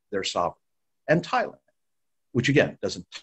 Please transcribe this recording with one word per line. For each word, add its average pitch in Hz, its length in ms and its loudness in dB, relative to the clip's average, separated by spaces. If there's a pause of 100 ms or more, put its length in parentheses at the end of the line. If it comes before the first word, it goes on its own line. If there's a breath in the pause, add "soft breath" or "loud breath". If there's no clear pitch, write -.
(120)
their 98 120 -4
sovereignty. - 360 -2 (480)
And 151 160 4
Thailand, - 360 -4 (720)
which 127 180 0
again, 120 320 4
doesn't 95 240 -8 (180)